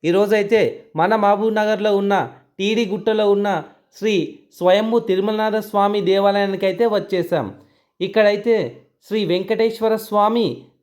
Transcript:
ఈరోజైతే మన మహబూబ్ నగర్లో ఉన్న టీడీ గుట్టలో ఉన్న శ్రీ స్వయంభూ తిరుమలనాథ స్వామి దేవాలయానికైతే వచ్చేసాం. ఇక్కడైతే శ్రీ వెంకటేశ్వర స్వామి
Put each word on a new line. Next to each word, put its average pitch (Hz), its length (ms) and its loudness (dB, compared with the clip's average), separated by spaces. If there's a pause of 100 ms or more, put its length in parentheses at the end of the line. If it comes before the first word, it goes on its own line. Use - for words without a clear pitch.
ఈరోజైతే 202 560 2 (360)
మన 170 200 2
మహబూబ్ 208 440 0
నగర్లో 214 380 0
ఉన్న 202 180 0 (420)
టీడీ 208 280 0
గుట్టలో 214 460 -2
ఉన్న 202 320 0 (340)
శ్రీ 214 160 -2 (440)
స్వయంభూ 208 420 2
తిరుమలనాథ 214 580 -2 (100)
స్వామి 202 340 0
దేవాలయానికైతే 196 840 0 (100)
వచ్చేసాం. 175 500 -2 (540)
ఇక్కడైతే 208 560 2 (520)
శ్రీ 220 180 -4
వెంకటేశ్వర 220 680 -2 (120)
స్వామి 208 400 2 (360)